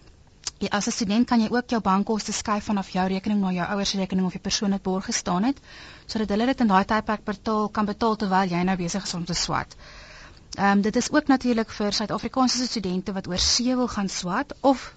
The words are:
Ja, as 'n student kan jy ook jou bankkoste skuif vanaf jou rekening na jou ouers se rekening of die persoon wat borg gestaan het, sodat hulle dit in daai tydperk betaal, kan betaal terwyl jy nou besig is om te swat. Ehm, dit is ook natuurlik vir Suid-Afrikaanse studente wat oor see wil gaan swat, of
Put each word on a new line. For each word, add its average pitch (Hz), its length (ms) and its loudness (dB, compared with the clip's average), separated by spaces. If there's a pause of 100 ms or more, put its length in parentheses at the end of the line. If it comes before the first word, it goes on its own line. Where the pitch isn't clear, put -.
(600)
Ja, 202 120 -2
as 202 160 0
'n 233 40 -2
student 226 360 2
kan 240 140 4
jy 214 100 2
ook 240 180 0
jou 226 120 0
bankkoste 202 500 0
skuif 208 320 -2
vanaf 202 260 -2
jou 185 180 0
rekening 202 340 0
na 185 100 2
jou 175 160 -2
ouers 202 220 -2
se 196 80 -2
rekening 190 280 0
of 175 60 0
die - 100 -10
persoon 202 300 0
wat 196 120 -2
borg 190 220 -2
gestaan 190 380 -2
het, 277 160 0 (460)
sodat 214 240 -4
hulle 214 160 2
dit 262 140 0
in 240 80 4
daai 196 180 6
tydperk 220 380 0
betaal, 214 460 -2
kan 214 160 0
betaal 220 300 0
terwyl 190 340 2
jy 175 140 0
nou 185 140 2
besig 180 260 -4
is - 100 -8
om 175 120 -4
te 175 80 -4
swat. - 420 -4 (840)
Ehm, 196 240 4
dit 208 140 0
is 240 160 0
ook 302 160 2
natuurlik 247 420 2
vir 208 240 -2
Suid-Afrikaanse 247 760 0
studente 190 460 -4
wat 190 140 -6
oor 185 120 -4
see 247 360 2
wil 247 120 0
gaan 196 220 -2
swat, 190 520 -4
of 262 360 2